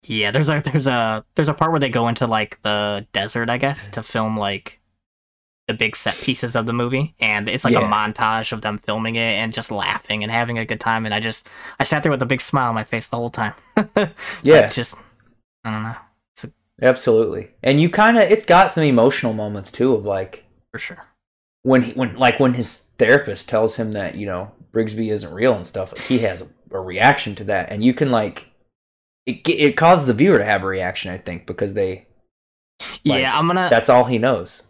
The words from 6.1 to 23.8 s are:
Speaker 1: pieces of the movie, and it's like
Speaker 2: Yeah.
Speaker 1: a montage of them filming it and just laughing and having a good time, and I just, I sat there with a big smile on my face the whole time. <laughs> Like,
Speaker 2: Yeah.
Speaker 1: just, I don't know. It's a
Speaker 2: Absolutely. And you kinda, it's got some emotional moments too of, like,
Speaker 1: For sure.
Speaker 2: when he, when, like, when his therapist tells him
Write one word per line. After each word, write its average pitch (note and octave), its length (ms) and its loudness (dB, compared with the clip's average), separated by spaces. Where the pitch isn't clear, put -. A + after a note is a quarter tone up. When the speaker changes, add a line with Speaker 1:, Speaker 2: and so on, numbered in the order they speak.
Speaker 1:
pieces - 400 -4
of A2+ 100 -2
the A#2 80 -4
movie, B2+ 460 -2
and G#2 300 -2
it's - 160 -4
like B2 80 2
Speaker 2:
Yeah. A2 140 2
Speaker 1:
a G#2 40 0
montage G#2+ 640 -2
of A2 80 -10
them G#2+ 160 -6
filming A2 380 -6
it A2+ 200 -2
and A2+ 180 -4
just A2+ 180 -8
laughing G#2 520 -6
and G#2+ 80 -6
having A#2 260 -2
a A2+ 80 -4
good A2 140 -6
time, A2+ 260 -2
and G#2+ 80 -4
I G#2 60 -2
just, A2+ 280 -8
I C3+ 40 0
sat D3 200 -2
there D#3+ 80 2
with C3+ 100 0
a C3 40 -2
big B2+ 160 -2
smile B2+ 280 0
on A2+ 60 -2
my A2 100 -4
face A2+ 220 -6
the A#2+ 100 -6
whole A#2+ 120 -4
time. A2 240 -6
<laughs> - 0 -
Like, G3+ 180 0
Speaker 2:
Yeah. C#3 260 8
Speaker 1:
just, - 260 -6
I A2+ 60 -6
don't G#2+ 120 -6
know. A2+ 120 -10
It's - 100 -14
a C3+ 60 -16
Speaker 2:
Absolutely. A#2+ 680 2
And C#3 200 4
you E3+ 80 4
kinda, A3 320 4
it's A3 140 2
got F3 260 6
some D#3+ 140 0
emotional B2 480 4
moments G#2 360 -8
too B2+ 240 2
of, G#2 120 -2
like, F#2+ 400 -6
Speaker 1:
For A2+ 80 -14
sure. - 260 -14
Speaker 2:
when C3 200 4
he, A2+ 100 -6
when, A#2+ 220 -2
like, A#2+ 240 4
when B2+ 140 4
his - 320 -6
therapist A#2+ 520 2
tells A2 260 0
him A2 160 -4